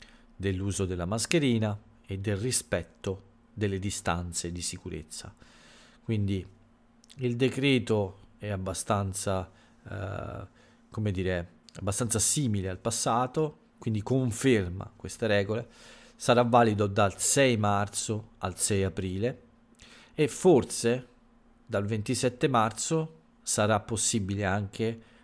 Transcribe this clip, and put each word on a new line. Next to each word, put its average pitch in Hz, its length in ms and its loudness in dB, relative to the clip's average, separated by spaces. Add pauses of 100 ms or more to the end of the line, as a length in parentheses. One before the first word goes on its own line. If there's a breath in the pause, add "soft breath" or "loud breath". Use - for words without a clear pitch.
(360 loud breath)
dell'uso 98 480 -2
della 87 220 -2
mascherina 113 720 0 (280)
e 95 120 -6
del 101 180 -2
rispetto 95 880 -4 (300)
delle 101 260 -2
distanze 87 760 -4
di 87 100 -8
sicurezza. - 720 -10 (680 loud breath)
Quindi 101 440 -2 (680)
il 123 200 -2
decreto 120 840 2 (200)
è 104 100 -10
abbastanza, 95 1040 -2 (400 soft breath)
eh, 98 560 -8 (440 soft breath)
come 107 200 -2
dire, 90 440 -2 (200)
abbastanza 107 440 -2
simile 101 500 0
al 92 100 -8
passato, 127 840 -2 (140)
quindi 110 240 -2
conferma 110 920 2
queste - 320 -8
regole, 107 420 0 (480 loud breath)
sarà 120 260 4
valido 113 440 6
dal 101 320 2
sei 131 400 4
marzo 104 800 -2
al 92 200 -6
sei 98 260 2
aprile 95 580 -4 (720 loud breath)
e 151 140 2
forse 127 800 4 (580)
dal 101 180 -2
ventisette 113 640 -2
marzo 131 640 0 (280)
sarà 107 380 2
possibile 101 640 -2
anche 107 560 -2 (240 loud breath)